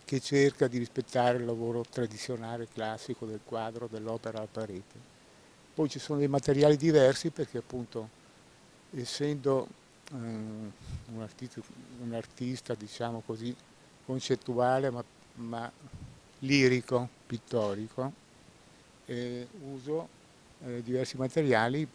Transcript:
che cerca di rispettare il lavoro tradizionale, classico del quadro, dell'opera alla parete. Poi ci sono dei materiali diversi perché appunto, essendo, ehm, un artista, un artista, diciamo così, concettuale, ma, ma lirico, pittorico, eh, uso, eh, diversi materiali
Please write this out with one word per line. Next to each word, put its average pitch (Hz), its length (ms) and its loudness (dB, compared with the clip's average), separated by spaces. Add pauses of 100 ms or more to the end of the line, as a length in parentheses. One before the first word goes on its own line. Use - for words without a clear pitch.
che 135 140 -2
cerca 139 480 4
di 120 100 -2
rispettare 123 600 2
il 120 80 -2
lavoro 117 440 -2
tradizionale, 113 800 -6
classico 110 540 -6
del 110 180 -8
quadro, 113 440 -6
dell'opera 110 500 -6
alla 107 120 -8
parete. 104 640 -10 (600)
Poi 151 160 2
ci 135 100 -8
sono 147 200 -2
dei 143 80 4
materiali 143 500 6
diversi 147 540 6
perché - 260 -6
appunto, 117 500 -8 (880)
essendo, 135 720 0 (440)
ehm, 110 600 -8 (420)
un 113 80 -8
artista, 117 380 -12 (420)
un 117 120 -6
artista, 123 600 -6
diciamo 113 520 -6
così, 117 280 -6 (520)
concettuale, 131 840 2
ma, 120 120 -6 (300)
ma 117 360 -8 (720)
lirico, 127 680 4 (160)
pittorico, 110 960 -4 (840)
eh, 123 420 -6 (240)
uso, 147 360 -6 (580)
eh, 120 180 -6
diversi 127 340 -2
materiali 131 760 2